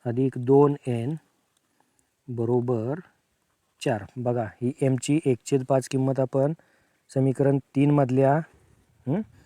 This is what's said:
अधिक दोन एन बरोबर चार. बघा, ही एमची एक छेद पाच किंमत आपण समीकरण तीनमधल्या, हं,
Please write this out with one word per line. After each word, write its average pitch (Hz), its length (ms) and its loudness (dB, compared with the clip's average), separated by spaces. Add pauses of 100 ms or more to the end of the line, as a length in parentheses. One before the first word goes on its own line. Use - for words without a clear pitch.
अधिक 123 320 -2
दोन 139 400 4 (100)
एन 123 280 -4 (1120)
बरोबर 120 680 -2 (840)
चार. 113 240 -2 (120)
बघा, 120 280 -2
ही 120 280 -6 (100)
एमची 135 440 0
एक 131 120 2 (120)
छेद 135 180 0
पाच 135 200 0
किंमत 131 320 -2
आपण 135 320 0 (600)
समीकरण 135 440 2
तीनमधल्या, 135 760 2 (720)
हं, 170 120 -2 (260)